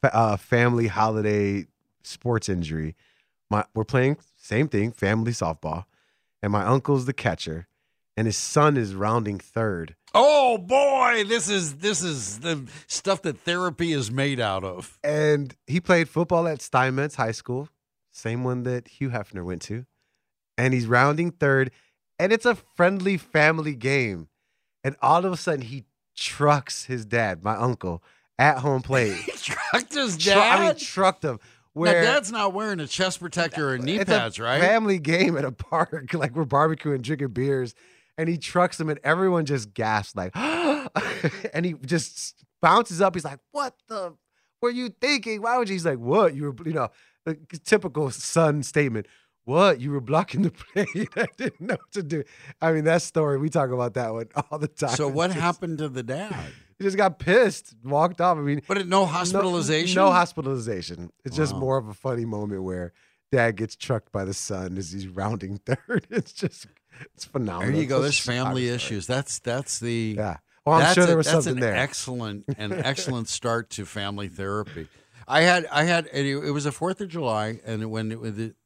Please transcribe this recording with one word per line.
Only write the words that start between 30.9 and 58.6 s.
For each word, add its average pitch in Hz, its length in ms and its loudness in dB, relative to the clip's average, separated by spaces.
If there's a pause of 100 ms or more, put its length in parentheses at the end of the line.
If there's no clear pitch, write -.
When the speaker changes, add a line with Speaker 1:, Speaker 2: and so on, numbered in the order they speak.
Speaker 1:
him. 127 140 -2 (360)
Speaker 2:
Now, 151 60 -6
Speaker 1:
Where 170 220 6
Speaker 2:
Dad's 233 280 2
not 202 220 -2
wearing 202 280 -4
a 147 60 -6
chest 185 340 -2
protector 165 520 -2
or 127 60 -2
knee 143 180 -2
Speaker 1:
it's 196 140 0
Speaker 2:
pads, 117 280 2
Speaker 1:
a 113 40 -6
Speaker 2:
right? 127 180 2
Speaker 1:
family 202 380 4
game 170 400 2
at 143 80 -2
a 123 60 -4
park. 156 600 -4
<laughs> - 0 -
Like, 139 240 -4
we're 160 80 -2
barbecuing, 143 560 0
drinking 135 280 -4
beers, 127 460 -2 (440)
and 160 100 -2
he 170 80 0
trucks 180 420 0
him, 160 120 -4
and 147 120 -4
everyone 170 440 2
just 120 260 -4
gasps, 110 420 -2
like, 92 220 -6
<gasps> - 0 - (1160)
and 165 100 -2
he 175 100 -4 (100)
just - 600 -6 (160)
bounces 180 400 4
up. 190 140 4
He's 170 100 -6
like, 139 140 -8 (140)
"What 285 220 -6 (140)
the 185 260 -10 (460)
were 240 100 0
you 247 200 -6 (100)
thinking? 233 420 0
Why 233 160 0
would 233 100 0
you?" 196 60 -2
He's 170 120 -4
like, 139 120 0
"What? 156 360 4
You 147 180 -6
were, 143 140 -12
you 160 80 -4
know, 127 140 -2 (360)
the 160 120 -4 (280)
typical 151 460 0
son 151 520 0
statement. 131 440 -2 (380)
What? 156 360 4
You 139 100 -4
were 143 100 -2
blocking 160 420 0
the - 80 2
<laughs> - 240 -20
plate. 208 420 -2
I 214 100 0 (100)
didn't - 240 -6
know 202 160 -4
what - 160 -16
to 202 100 -6
do." 151 220 -4 (360)
I 165 120 2
mean, 156 120 0
that 165 180 4
story, 147 360 0
we 151 100 -2
talk 143 220 0
about 123 240 -2
that 117 180 -2
one 113 160 -8 (100)
<laughs> - 120 -6
all 151 80 -8
the 147 100 -4
time. 143 280 -4
Speaker 2:
So 147 120 0
what 151 220 0
Speaker 1:
It's 185 40 -4
just 156 80 -4
Speaker 2:
happened 170 360 -2
to 151 100 -4
the 127 140 -8
dad? 135 500 -8 (260)
Speaker 1:
He 190 60 -8
just 196 120 0
got 190 220 2
pissed, 190 560 2 (100)
walked 156 360 0
off. 175 180 4
I - 20 -4
mean, 143 260 0